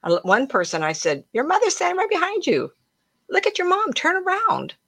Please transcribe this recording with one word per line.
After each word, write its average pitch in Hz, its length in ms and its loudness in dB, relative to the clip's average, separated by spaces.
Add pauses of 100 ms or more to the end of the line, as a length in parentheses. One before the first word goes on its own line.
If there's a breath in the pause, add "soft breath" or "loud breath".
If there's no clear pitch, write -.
I 165 60 -6
l-, 170 140 2
one 214 240 4
person, 175 360 0
I 156 100 0
said, 151 400 -2
Your 226 120 -2
mother's 381 300 2
standing 359 220 -2
right 381 120 0
behind 381 380 -2
you. 139 240 0 (580)
Look 381 180 0
at 415 100 -2
your 359 100 -2
mom. 370 260 2
Turn 330 240 0
around. 381 580 -2 (120)